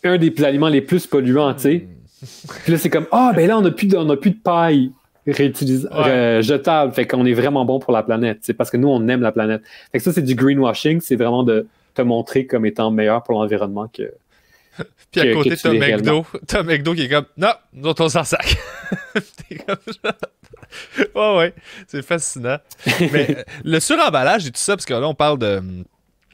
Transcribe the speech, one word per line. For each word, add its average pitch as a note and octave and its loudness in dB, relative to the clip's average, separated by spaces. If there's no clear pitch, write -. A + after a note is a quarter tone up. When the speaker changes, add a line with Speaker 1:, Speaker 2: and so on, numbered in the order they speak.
Speaker 1:
un F3+ 4
des E3 4
aliments C#3+ 2
les C#3+ 4
plus E3+ -2
polluants, C3+ 2
tu C#3 -10
sais. C#3+ 2
Speaker 2:
Hmm. C3 -16
Speaker 1:
Puis D#3+ 2
là, E3+ 4
c'est D#3+ -2
comme, D#3+ 0
ah, B3 4
ben E3+ 4
là, A3 4
on G#3+ 2
n'a F3+ 4
plus G3 -2
de, F#3+ 4
on E3 0
n'a D3 2
plus F3+ 2
de - -10
paille E3 2
réutilis-, C3+ 0
Speaker 2:
Ouais. D3+ 0
Speaker 1:
euh, A#2 2
jetable, C#3+ 2
fait B2 -2
qu'on B2+ 0
est B2 2
vraiment C3 0
bon C3 0
pour B2+ -2
la A#2+ 2
planète, A2+ -2
tu - -8
sais, A#2 -2
parce - -4
que - -2
nous, C3+ 2
on A#2 0
aime B2 0
la A#2 2
planète. A2 -2
Fait C3+ -4
que - -4
ça, F#3 0
c'est E3 0
du C3 0
greenwashing, C3+ 2
c'est C3+ -2
vraiment A#2+ 0
de A2 2
te C3+ 0
montrer A#2+ 0
comme A#2 0
étant A2 -2
meilleur A2 0
pour A#2 -4
l'environnement G#2 -4
que - -12
Speaker 2:
<laughs> - -18
Puis F3+ 0
à D3 4
Speaker 1:
que, A#2 4
Speaker 2:
côté, C#3 2
Speaker 1:
que E3+ -2
tu - -8
Speaker 2:
t'as - 0
Speaker 1:
l'es A2+ 2
Speaker 2:
McDo, A2+ 2
Speaker 1:
réellement. D#3+ 0
Speaker 2:
t'as G3+ -2
McDo D#3+ -2
qui D#3+ -2
est B2 -4
comme, D3 0
non, E3 2
nous C3+ -8
autres, E3 0
on D#3+ 2
s'en E3 0
sac. - -2
<laughs> - -
T'es D3+ -16
comme G3 -6
ça. G#3+ -4
Ouais, G#3 2
ouais, E3+ 2
c'est C#3+ -10
fascinant. C3+ -4
Speaker 1:
<laughs> - -2
Speaker 2:
Mais, C#3+ 0
euh, B2+ -14
le D#3+ 0
suremballage F#3 0
et B2 -8
tout - -12
ça, G3+ -2
parce F#3+ -8
que B2 -6
là, B2 -2
on D#3 -4
parle D3 0
de, G2+ -2